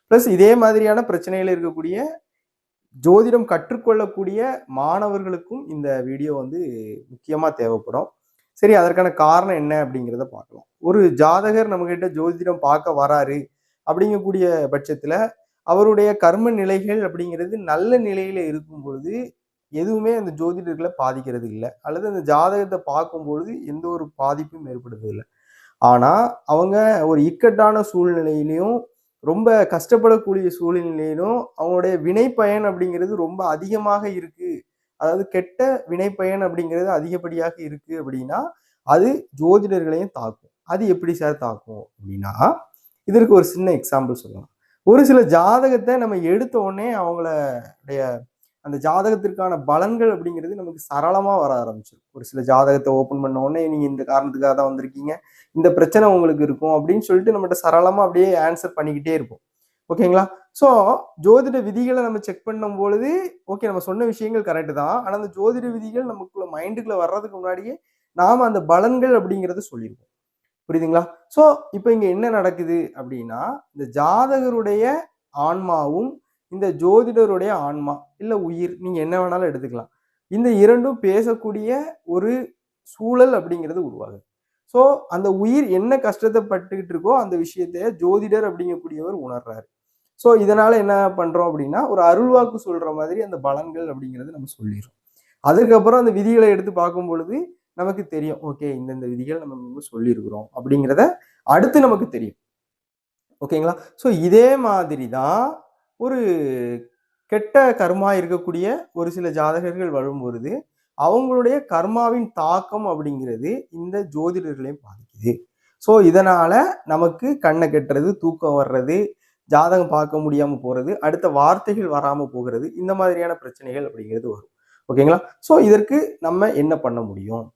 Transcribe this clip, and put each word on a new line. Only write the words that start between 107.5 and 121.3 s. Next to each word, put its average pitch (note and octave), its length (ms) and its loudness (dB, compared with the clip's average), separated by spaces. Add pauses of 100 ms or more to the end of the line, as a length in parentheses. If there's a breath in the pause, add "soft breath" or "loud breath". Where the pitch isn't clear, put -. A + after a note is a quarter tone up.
கர்மா G3 380 0
இருக்கக்கூடிய F3 640 -4 (160)
ஒரு F3 180 -6
சில F3 200 -6
ஜாதகர்கள் E3+ 600 -4
வரும்பொழுது, C#3 760 -8 (360)
அவங்களுடைய B3+ 640 0
கர்மாவின் A3+ 680 -2
தாக்கம் F#3+ 540 -4
அப்படிங்கிறது C#3+ 840 -6
இந்த F3+ 420 -8
ஜோதிடர்களையும் D3+ 680 -6
பாதிக்குது. G#2+ 540 -6 (460)
So, G#3+ 240 6
இதனால F#3 600 6 (220)
நமக்கு E3+ 540 -2
கண்ணை D#3+ 300 2
கட்டுறது, D3+ 480 -2
தூக்கம் D#3+ 480 0
வர்றது, C3 320 -2 (480)
ஜாதகம் E3+ 440 4
பார்க்க D3+ 300 -2
முடியாம C#3+ 440 -2
போறது, B2+ 340 -4
அடுத்த E3+ 320 -2
வார்த்தைகள் F3+ 600 2